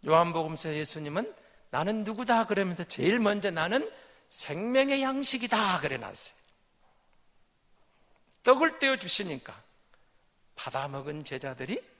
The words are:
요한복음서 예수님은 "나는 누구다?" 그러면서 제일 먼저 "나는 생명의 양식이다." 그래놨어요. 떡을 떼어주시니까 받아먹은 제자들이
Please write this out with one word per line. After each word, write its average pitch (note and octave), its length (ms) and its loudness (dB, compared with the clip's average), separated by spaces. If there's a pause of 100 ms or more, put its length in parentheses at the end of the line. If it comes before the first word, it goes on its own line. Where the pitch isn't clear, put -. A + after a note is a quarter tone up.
요한복음서 D#3+ 680 2
예수님은 D3+ 600 -6 (360)
"나는 G3 320 0
누구다?" A3+ 440 0
그러면서 F#3+ 380 0
제일 F3 340 2
먼저 G#3 320 2
"나는 F#3 400 0 (400)
생명의 C4 720 0
양식이다." A#3+ 800 0
그래놨어요. A#2+ 540 -6 (2000)
떡을 D4 360 4
떼어주시니까 F#3+ 840 -2 (920)
받아먹은 C#3 680 -6
제자들이 C3 580 -6 (180)